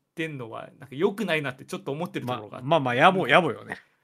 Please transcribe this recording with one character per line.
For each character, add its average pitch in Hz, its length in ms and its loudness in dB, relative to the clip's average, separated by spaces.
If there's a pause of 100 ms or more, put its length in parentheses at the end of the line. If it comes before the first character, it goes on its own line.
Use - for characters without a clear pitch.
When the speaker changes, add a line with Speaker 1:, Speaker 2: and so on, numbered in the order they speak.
(140)
Speaker 1:
て 160 140 -6
ん 147 100 -12
の 113 140 -12
は、 - 260 -14
な - 80 -20
ん - 40 -20
か 127 60 -16
良 190 160 2
く 196 140 -6
な 165 100 0
い 156 60 0
な 135 120 -4
っ - 20 -20
て - 100 -18
ち - 100 -10
ょ - 40 -8
っ - 20 -18
と 139 100 -6
思 160 140 -4
っ 185 40 -6
て 160 100 -8
る 127 80 -8
と 123 60 0
こ 120 60 -6
ろ 104 100 -14
が - 80 -14
あ - 20 -14
っ - 20 -14
て。 131 80 -4
Speaker 2:
ま、 160 100 4
ま 127 120 0
あ 120 40 0
ま 127 60 4
あ、 180 100 8
野 - 0 -
暮、 156 220 2
野 180 80 8
暮 131 140 0
よ 107 100 -16
ね。 - 120 -10 (260)